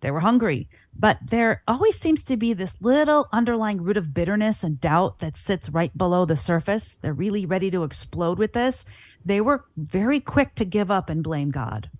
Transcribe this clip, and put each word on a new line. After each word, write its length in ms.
They 100
were 80
hungry. 480
But 240
there 400
always 280
seems 280
to 100
be 160
this 300
little 500
underlying 500
root 140
of 180
bitterness 480
and 200
doubt 380
that 180
sits 320
right 280
below 280
the 100
surface. 600
They're 160
really 320
ready 260
to 120
explode 540
with 140
this. 320
They 160
were 240
very 420
quick 360
to 100
give 260
up 180
and 140
blame 260
God. 400